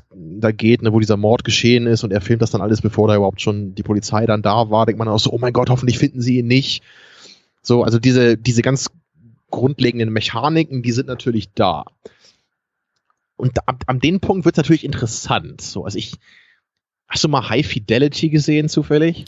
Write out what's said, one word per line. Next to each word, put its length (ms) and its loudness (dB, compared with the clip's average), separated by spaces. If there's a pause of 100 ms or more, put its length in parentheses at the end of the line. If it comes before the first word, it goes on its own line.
(120)
da 380 -4
geht, 320 2
ne, 100 0
wo 60 4
dieser 180 2
Mord 280 2
geschehen 420 2
ist 160 2
und 100 -4
er 80 0
filmt 220 0
das 80 0
dann 100 -2
alles, 220 0
bevor 240 2
da 80 4
überhaupt 260 0
schon 360 -4
die 80 -8
Polizei 420 -2
dann 160 0
da 260 2
war, 160 4
denkt 140 0
man 80 -2
auch 140 0
so, 100 0
"Oh 80 -6
mein 140 -2
Gott, 180 0
hoffentlich 280 0
finden 220 -2
sie 180 0
ihn 100 -2
nicht." 340 0 (800)
So, 220 2
also 160 2
diese, 360 4
diese 260 0
ganz 280 0 (600)
grundlegenden 640 0
Mechaniken, 680 -2
die 100 -2
sind 140 -2
natürlich 480 -6
da. 300 0 (1500)
Und 320 -4
ab, 180 -6
an 140 -2
dem 200 2
Punkt 240 -2
wird's 120 2
natürlich 280 2
interessant. 760 -6
So, 240 -10
also 140 -8
ich, 160 -12 (920)
hast 160 -4
du 40 0
mal 200 0
High 180 0
Fidelity 640 0
gesehen, 380 2
zufällig? 600 0